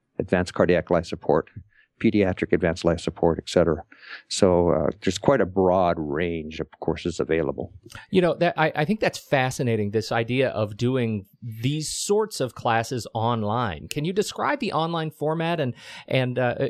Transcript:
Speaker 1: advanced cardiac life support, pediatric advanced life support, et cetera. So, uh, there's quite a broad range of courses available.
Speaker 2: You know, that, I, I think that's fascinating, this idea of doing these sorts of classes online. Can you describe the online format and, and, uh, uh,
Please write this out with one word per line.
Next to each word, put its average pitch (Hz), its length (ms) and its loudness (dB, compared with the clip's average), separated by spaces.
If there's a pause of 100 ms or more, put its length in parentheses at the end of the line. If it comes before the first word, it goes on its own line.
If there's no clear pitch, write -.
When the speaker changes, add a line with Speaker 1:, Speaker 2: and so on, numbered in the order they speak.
(180)
Speaker 1:
advanced 90 340 0
cardiac 87 380 2
life 85 160 2
support, - 420 0 (540)
pediatric 101 500 2
advanced 85 300 2
life 85 160 2
support, 82 400 0
et - 80 -10
cetera. 82 380 2 (440)
So, 87 420 4
uh, 73 160 2 (160)
there's 92 160 0
quite 135 240 0
a 90 40 0
broad 90 520 2
range 78 600 -6
of 76 80 -6 (140)
courses 82 400 -4
available. 78 540 -2 (360)
Speaker 2:
You 180 120 2
know, 165 140 2
that, 170 200 0
I, 156 180 2
I 151 120 0
think 214 140 0
that's - 180 0
fascinating, 123 720 0
this 110 200 -2
idea 120 380 0
of 104 300 -4
doing 120 480 0 (160)
these 123 520 -4
sorts 208 460 0
of 127 140 -2
classes 117 580 0
online. 113 760 0
Can 151 180 -4
you 185 80 -2
describe 240 460 -2
the 214 120 -4
online 160 380 -2
format 165 500 -2
and, 123 140 -2 (340)
and, 127 300 0
uh, 123 200 0
uh, 135 120 0